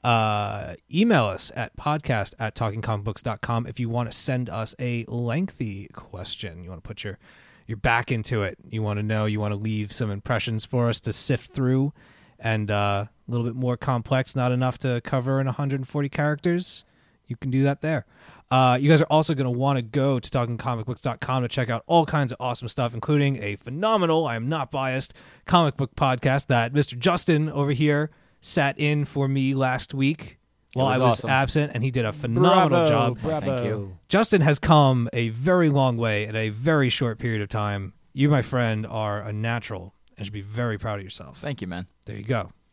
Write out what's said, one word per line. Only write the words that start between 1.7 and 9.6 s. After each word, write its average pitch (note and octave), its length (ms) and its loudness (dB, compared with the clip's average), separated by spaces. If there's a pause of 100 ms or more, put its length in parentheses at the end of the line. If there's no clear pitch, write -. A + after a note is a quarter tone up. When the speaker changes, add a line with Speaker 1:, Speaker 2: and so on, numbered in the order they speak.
Speaker 1:
podcast C#3 640 -2
at A2 160 -4
talking A2 280 -4
comic G#2 220 -4
books G#2+ 200 -8
dot A2 180 -6
com A#2 240 -2
if - 140 -12
you A#2 100 -2
wanna A#2 220 -2
send B2+ 380 -4
us A2 300 -6
a A#2+ 260 -4
lengthy A#2+ 880 -4
question. F2+ 720 -12
You E2+ 60 -14
wanna F2 120 -14
put - 220 -14
your, G2 140 -8 (500)
your A2+ 100 -8
back A#2+ 340 2
into A2 320 0
it. F#2 140 -4 (120)
You A2 140 -4
wanna G#2 200 -2
know, G#2+ 220 0
you G#2 140 0
wanna G#2 160 -2
leave G#2+ 360 -4